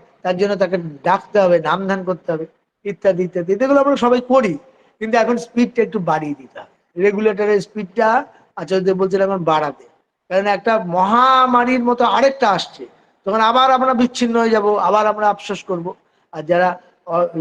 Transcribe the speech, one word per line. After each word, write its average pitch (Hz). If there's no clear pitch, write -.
তার 180
জন্য 202
তাকে 185
ডাকতে 170
হবে, 175
নাম 170
ধ্যান 190
করতে 175
হবে, 160
ইত্যাদি 190
ইত্যাদি। 175
এগুলো 269
আমরা 277
সবাই 247
করি, 247
কিন্তু 220
এখন 226
স্পিডটা 240
একটু 214
বাড়িয়ে 156
দিতে 127
হবে, -
রেগুলেটরের 208
স্পিডটা 220
আচার্যদেব 190
বলছেন 190
এখন 190
বাড়াতে, 156
কারণ 196
একটা 208
মহামারীর 240
মতো 240
আরেকটা 233
আসছে, -
তখন 214
আবার 254
আমরা 254
বিচ্ছিন্ন 240
হয়ে 226
যাব, 208
আবার 202
আমরা 208
আফসোস 202
করব। 180
আর 156
যারা, 175
অ, 175